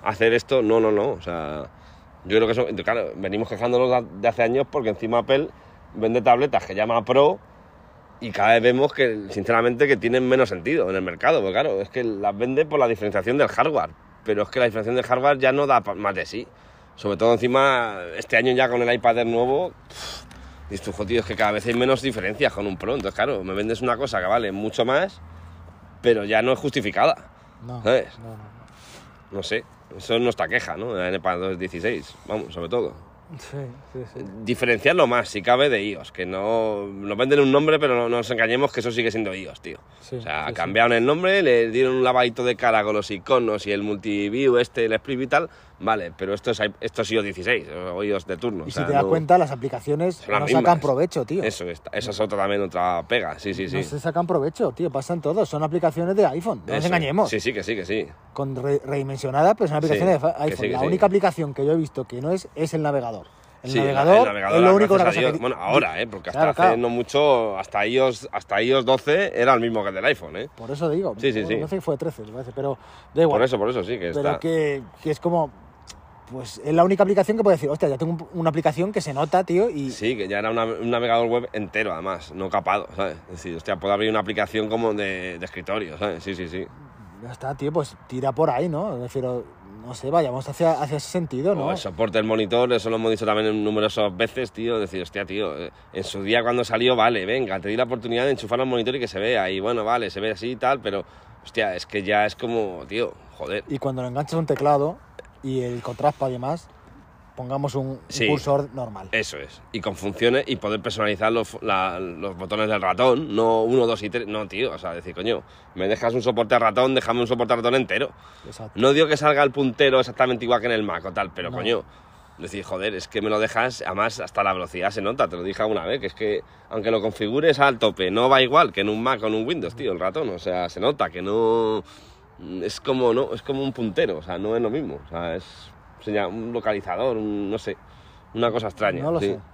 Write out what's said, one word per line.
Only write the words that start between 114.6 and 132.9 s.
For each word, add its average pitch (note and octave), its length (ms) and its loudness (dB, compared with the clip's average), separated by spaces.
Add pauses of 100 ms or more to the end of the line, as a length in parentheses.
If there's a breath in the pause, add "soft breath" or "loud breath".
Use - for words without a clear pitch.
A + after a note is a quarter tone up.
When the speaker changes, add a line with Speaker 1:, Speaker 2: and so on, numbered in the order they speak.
Speaker 1:
o D#2+ 80 -10
sea, F2 140 -8
decir, E2+ 220 -10
"Coño, G2 280 -2 (320 loud breath)
me F#2 140 -2
dejas A#2 260 0
un B2 80 0
soporte A#2 320 2
a A#2+ 60 6
ratón, B2 340 2
déjame B2 280 0
un A#2 40 0
soporte A#2+ 280 0
a - 20 2
ratón A#2 180 0
entero". A#2+ 360 0 (360 loud breath)
Speaker 2:
Exacto. G#2+ 320 -14
Speaker 1:
No C3 140 6
digo D3+ 160 4
que D3+ 80 4
salga D3 260 4
el C#3 80 6
puntero C3 480 4
exactamente B2 460 2
igual A#2 160 4
que A#2 60 -4
en A#2+ 60 2
el A2 100 0
Mac E2+ 240 -4
o F#2+ 60 -6
tal, F#2+ 220 -4
pero F2 160 -8
Speaker 2:
No. E2 60 -8
Speaker 1:
coño, G#2 260 0 (560 loud breath)
decir, F#2 240 -10
"Joder, F#2+ 320 -6
es F2+ 140 -10
que G#2 140 -4
me G#2+ 80 -2
lo G#2 100 2
dejas", A#2 440 -2
además G#2+ 360 -4
hasta G2+ 240 -2
la G2 80 2
velocidad F2+ 380 -4
se G#2 100 -8
nota, A2+ 260 0
te F2 100 -8
lo F2 60 -8
dije F#2+ 200 -4
alguna G#2 240 -2
vez, B2 140 -4
que G2 80 -8
es - 60 -10
que G#2 280 -4 (260 soft breath)
aunque A2 220 -4
lo A2 100 2
configures A#2+ 580 0
al C#3 200 4
tope, F#2+ 320 0
no A#2+ 180 4
va C3+ 140 6
igual C3 280 4
que G2 120 -4
en G#2 80 0
un A2 120 -2
Mac B2 200 0
o A2 40 -2
en A2 80 0
un A2+ 140 -2
Windows, A#2 260 -4
tío, B2 160 -6
el F2 80 -4
ratón, F#2+ 300 -2
o F2+ 100 -6
sea, F2+ 300 -2
se F2+ 120 -10
nota A2+ 280 0
que F2+ 140 -8
no, A2 600 2 (800 loud breath)
es - 180 -6
como, B2+ 340 2